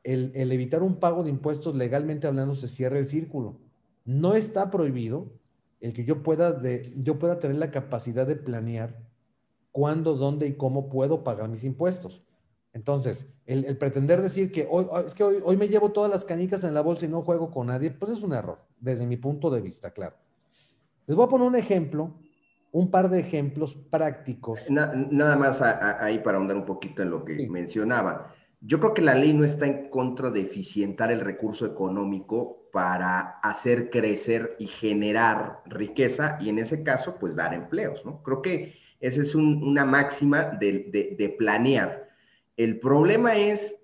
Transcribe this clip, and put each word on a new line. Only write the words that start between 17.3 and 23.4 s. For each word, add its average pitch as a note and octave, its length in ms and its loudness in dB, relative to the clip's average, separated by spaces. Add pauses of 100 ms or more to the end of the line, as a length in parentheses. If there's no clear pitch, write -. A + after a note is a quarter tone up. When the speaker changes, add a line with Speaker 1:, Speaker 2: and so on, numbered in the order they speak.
Speaker 1:
con B2 180 -4
nadie, C3 220 -2
pues G3+ 220 -6
es A3+ 100 -6
un F#3+ 120 -2
error, F#2 260 -6 (200)
desde A#2+ 280 -2
mi B2 100 -2
punto C#3+ 320 -2
de B2+ 100 0
vista, F#2 320 -10
claro. F2+ 240 -12 (920)
Les D3+ 100 0
voy A#3+ 80 8
a A#3 40 4
poner B3 180 6
un B3+ 80 2
ejemplo, D#3+ 580 0 (580)
un F3+ 200 2
par F#3+ 180 6
de F#3 100 2
ejemplos C#3+ 560 -2